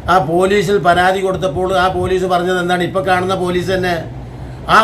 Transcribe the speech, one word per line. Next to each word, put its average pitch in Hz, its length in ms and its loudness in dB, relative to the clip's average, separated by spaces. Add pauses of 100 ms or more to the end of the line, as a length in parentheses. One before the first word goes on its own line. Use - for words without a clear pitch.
(120)
ആ 185 40 6 (120)
പോലീസിൽ 190 480 2 (100)
പരാതി 180 380 4
കൊടുത്തപ്പോൾ 185 460 -2 (140)
ആ - 20 4 (100)
പോലീസ് 185 380 -2
പറഞ്ഞത് 180 300 0
എന്താണ്? 180 240 0
ഇപ്പം 190 200 -2
കാണുന്ന 185 260 0 (100)
പോലീസ് 180 300 -2
തന്നെ. 180 220 -2 (800)
ആ - 80 8